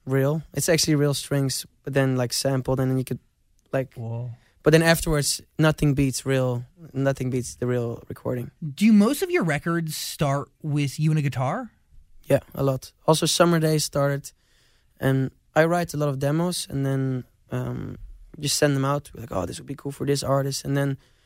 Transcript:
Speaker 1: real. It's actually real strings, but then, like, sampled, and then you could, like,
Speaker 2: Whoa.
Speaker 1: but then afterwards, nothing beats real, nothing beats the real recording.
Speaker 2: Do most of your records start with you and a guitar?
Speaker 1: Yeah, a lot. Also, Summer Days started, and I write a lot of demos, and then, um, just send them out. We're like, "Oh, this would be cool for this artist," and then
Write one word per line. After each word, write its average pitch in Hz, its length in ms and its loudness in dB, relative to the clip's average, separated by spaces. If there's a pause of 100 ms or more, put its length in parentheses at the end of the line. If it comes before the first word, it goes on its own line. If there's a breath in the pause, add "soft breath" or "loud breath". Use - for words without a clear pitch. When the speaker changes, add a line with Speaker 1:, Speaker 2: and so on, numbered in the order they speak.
Speaker 1:
real. 135 360 0 (120)
It's - 140 -2
actually 160 260 2
real 143 200 2
strings, 139 520 -2 (180)
but 139 100 -8
then, 135 220 2
like, 123 160 0
sampled, 131 480 0
and 131 100 0
then 131 80 0
you 123 60 -2
could, 127 140 -6 (540)
like, 131 220 -4
Speaker 2:
Whoa. 117 360 -8 (320)
Speaker 1:
but 156 100 6
then 160 100 8
afterwards, 156 580 2 (180)
nothing 151 360 4
beats 135 300 0
real, 127 400 0 (280)
nothing 135 380 -2
beats 123 260 -4
the 127 100 -4
real 120 420 -2
recording. 127 420 -6 (240)
Speaker 2:
Do 220 180 4
most 214 300 6
of 359 80 -2
your 349 120 2
records 160 540 -2
start 143 540 -4 (120)
with 147 380 -2
you 156 100 2
and 156 80 2
a 147 40 0
guitar? 143 480 -4 (600)
Speaker 1:
Yeah, 139 100 6 (140)
a - 80 -4
lot. 131 300 -2 (140)
Also, 160 200 4
Summer 170 340 4
Days 156 240 2
started, 143 480 -2 (680)
and 135 300 0 (240)
I 156 100 6
write 170 300 0
a - 20 -8
lot 147 120 0
of 135 100 -4
demos, 160 520 -2
and 139 160 -2
then, 131 380 -2 (260)
um, 123 480 -6 (400)
just 147 180 -4
send 147 200 2
them 135 80 0
out. 143 280 -2
We're - 100 -16
like, 117 100 -12
"Oh, 90 140 -2
this - 120 -12
would 135 80 -16
be 139 80 -12
cool 143 180 -10
for 139 140 -8
this 143 160 0
artist," 135 420 -2
and 139 120 -2
then 139 200 0 (300)